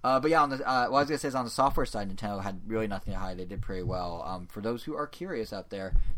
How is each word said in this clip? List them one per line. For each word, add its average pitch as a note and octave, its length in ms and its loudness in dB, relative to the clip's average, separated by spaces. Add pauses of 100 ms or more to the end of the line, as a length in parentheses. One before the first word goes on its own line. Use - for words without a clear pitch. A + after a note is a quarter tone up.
Uh, C3 160 4
but D3+ 120 4
yeah, D#3+ 120 8
on C#3+ 60 4
the, C3+ 180 -4
uh, B2+ 220 2
what C3 100 2
I - 40 8
was C#3 80 2
gonna D3 80 0
say C#3+ 100 -4
is C3 60 -4
on B2+ 100 0
the A2+ 60 -6
software C3+ 340 4
side, G#2 240 -4
Nintendo G2+ 340 -4
had G2 240 -4
really A2 200 0
nothing G2 260 -4
to F#2+ 80 -4
hide. F#2 160 -2
They F2+ 80 -8
did F#2+ 160 -8
pretty F#2 220 -4
well. F2 420 -4
Um, F2 220 -6
for G#2 160 -10
those A#2 220 -4
who D3+ 120 -6
are D3 100 -4
curious D3 460 -8
out F#2+ 160 -10
there, F#2+ 260 -4 (240)